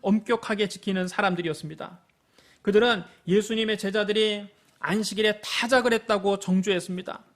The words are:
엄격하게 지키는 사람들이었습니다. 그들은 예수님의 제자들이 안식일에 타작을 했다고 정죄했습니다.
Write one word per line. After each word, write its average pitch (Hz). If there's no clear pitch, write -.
엄격하게 214
지키는 185
사람들이었습니다. 175
그들은 208
예수님의 214
제자들이 208
안식일에 208
타작을 240
했다고 202
정죄했습니다. 185